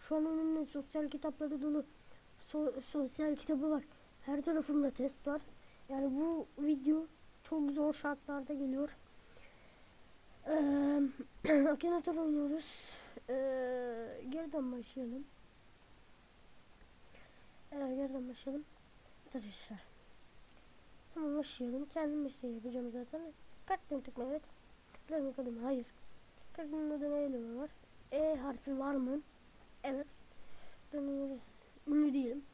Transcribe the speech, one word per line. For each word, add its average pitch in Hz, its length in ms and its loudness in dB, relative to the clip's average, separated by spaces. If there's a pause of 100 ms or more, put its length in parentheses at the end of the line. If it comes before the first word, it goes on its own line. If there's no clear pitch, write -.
Şu - 160 0
an 311 100 4
önümde 320 400 2
sosyal 294 420 -2
kitapları 302 540 -2
dolu. 294 220 2 (680)
So-, 247 280 0
sosyal 294 560 0
kitabı 302 340 2
var. 294 140 2 (380)
Her 285 200 0
tarafımda 294 480 4
test 269 360 -2
var. 294 160 0 (460)
Yani 269 320 2
bu 330 260 2 (120)
video 302 480 4 (360)
çok 302 280 2
zor 294 240 4
şartlarda 285 600 -4
geliyor. 277 360 0 (1600)
Eee, 285 1200 6
<clears throat> 302 40 8
Akinator 339 440 2
oynuyoruz. 302 500 2 (600)
Eee, 254 1040 -2
geriden 302 420 0
başlayalım. 247 520 -6 (2500)
Eee, 269 220 -2
geriden 262 340 -2
başlayalım. 277 360 -6 (640)
Arkadaşlar. 208 680 -10 (1200)
Tamam, 302 220 2
başlayalım. 269 560 -2
Kendim 302 300 2
bir 269 60 -2
şey 254 200 -6
yapacağım 240 400 -4
zaten. 247 300 -6 (460)
Kart 370 220 0
tanıtım, - 260 -4 (140)
evet. 302 140 -2 (680)
Kart 277 280 0
tanıtım, 240 260 -4
hayır. 254 240 0 (680)
Kartın 302 380 -2
adı 294 200 0
ne, 294 120 2
eleme 233 380 -2
var? 302 100 -6 (420)
E 311 240 4
harfi 269 420 -2
var 277 160 0
mı? 269 260 2 (640)
Evet. 277 220 -2 (840)
Tanıyoruz. 277 480 0 (460)
Ünlü 294 280 8
değilim. 269 400 2